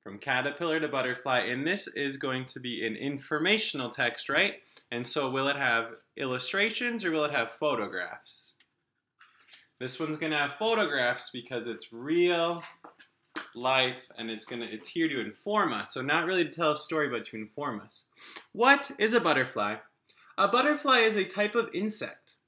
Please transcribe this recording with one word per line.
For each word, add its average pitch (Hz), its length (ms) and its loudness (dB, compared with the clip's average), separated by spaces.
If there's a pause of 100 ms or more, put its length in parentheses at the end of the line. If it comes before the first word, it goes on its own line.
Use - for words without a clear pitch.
From 101 160 -12
Caterpillar 143 640 0
to 151 80 -2
Butterfly, 127 540 0
and 123 260 -2
this 196 200 0
is 139 300 -4
going 131 280 -2
to 131 140 -12
be 120 280 -6
an 107 80 -2
informational 147 960 -2
text, - 360 -2
right? 175 280 2 (340)
And 120 160 -4
so 139 240 0
will 135 180 0
it 139 80 2
have 117 340 2 (280)
illustrations 202 880 -2
or 170 60 2
will 156 140 2
it 147 60 -2
have 123 200 0
photographs? 98 1040 -4 (1200)
This 127 200 -6
one's 156 180 -2
gonna 156 220 0
have 139 180 0
photographs 151 720 2
because 120 380 -6
it's 110 260 -8
real 170 680 2 (920)
life 127 640 2
and 113 140 -6
it's 110 140 -8
gonna, 120 200 -8
it's 107 220 -10
here 165 200 0
to 135 140 -2
inform 185 500 0
us. 104 220 -6
So 135 80 -4
not 156 240 2
really 180 200 2
to 143 60 -10
tell 160 200 2
a 147 40 2
story, 151 320 -2
but 117 180 -4
to - 100 -14
inform 110 460 -8
us. - 240 -20 (460)
What 269 460 4
is 214 160 4
a 233 60 6
butterfly? 127 560 2 (600)
A 196 120 4
butterfly 269 540 4
is 220 140 6
a 196 100 2
type 208 280 0
of 233 220 2
insect. 202 560 -4 (160)